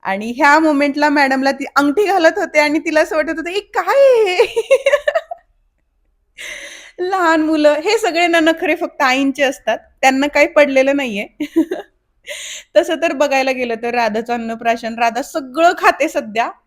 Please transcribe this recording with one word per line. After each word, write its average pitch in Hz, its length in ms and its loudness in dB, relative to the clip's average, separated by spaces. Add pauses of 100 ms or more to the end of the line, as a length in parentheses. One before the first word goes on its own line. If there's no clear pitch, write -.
आणि 208 340 -6
ह्या 294 220 4
मोमेंटला 294 500 2
मॅडमला 269 440 0
ती 277 120 -6 (120)
अंगठी 294 300 2
घालत 349 300 4
होते 330 220 -2
आणि 294 200 2
तिला 311 220 0
असं 320 160 0
वाटत 302 120 -2
होतं, 320 220 -6
"ए, 392 100 -4
काय 359 260 -6
आहे 453 560 4
हे?" 453 360 0 (1600)
<laughs> - 640 -18
लहान 359 420 0
मुलं 311 280 2
हे 311 300 0
सगळे 349 280 0
ना 339 140 2
नखरे 311 340 0
फक्त - 280 -6
आईंचे 269 400 0
असतात, 254 360 -2 (220)
त्यांना 277 260 2
काही 294 200 2
पडलेलं 277 500 2
नाहीये. 226 300 -4 (140)
<laughs> 320 520 -4 (840)
तसं 339 260 2
तर 330 100 0
बघायला 269 380 0
गेलं 247 240 -4
तर 240 200 -6
राधाचं 233 400 -2
अन्नप्राशन, 233 640 -6
राधा 233 240 -2
सगळं 302 560 0
खाते 330 300 0
सध्या 233 420 -4 (160)